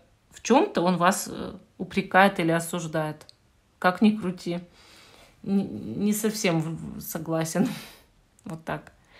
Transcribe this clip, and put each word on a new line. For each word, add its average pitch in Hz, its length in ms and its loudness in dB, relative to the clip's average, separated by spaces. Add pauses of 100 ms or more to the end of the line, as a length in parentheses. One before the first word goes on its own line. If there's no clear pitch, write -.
(300)
в - 120 -20
чём-то 285 400 4
он 180 140 2
вас, 175 340 2
э, - 220 -10 (260)
упрекает 190 640 4
или 165 100 2
осуждает. 160 760 -4 (520)
Как 185 240 2
ни 214 140 6
крути. 180 440 -6 (800)
Н-, 190 640 -2
не 208 80 2
совсем 202 480 0
в-, 160 380 -8
в-, - 20 -12
согласен. 160 720 -2
<laughs> - 60 -12 (680)
Вот 165 200 -12
так. 156 280 -12 (280)